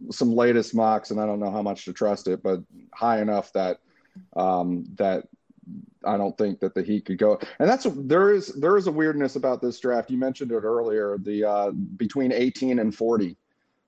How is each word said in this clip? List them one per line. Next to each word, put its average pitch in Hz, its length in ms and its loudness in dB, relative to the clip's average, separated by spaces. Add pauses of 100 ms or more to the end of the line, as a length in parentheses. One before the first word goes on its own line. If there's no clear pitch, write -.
(120)
some 117 240 0
latest 120 380 4
mocks, 110 380 2
and 107 80 -4
I 107 60 0
don't 104 140 -2
know 101 120 -2
how 104 120 -4
much 101 220 -6
to 92 80 -10
trust 101 340 -2
it, 92 140 -2
but 92 200 -2 (320)
high 117 260 0
enough 104 340 -2
that, 92 260 0 (560)
um, 90 500 0 (100)
that 95 320 0 (800)
I 104 120 0
don't 101 200 -2
think 104 220 0
that 95 160 -2
the 95 80 0
Heat 104 220 -2
could 95 120 -4
go. 107 220 4 (200)
And 151 100 4
that's 262 160 2
a, 226 40 2
there 156 420 4
is, 196 180 2
there 160 280 2
is 190 100 2
a 170 40 0
weirdness 151 440 0
about 127 260 0
this 123 180 -4
draft. 120 320 0
You 127 60 0
mentioned 131 340 -4
it 110 120 -2
earlier, 107 540 0
the, 104 260 -2
uh, 101 280 0
between 110 600 -2
eighteen 127 480 0
and 107 140 0
forty. 110 420 0 (520)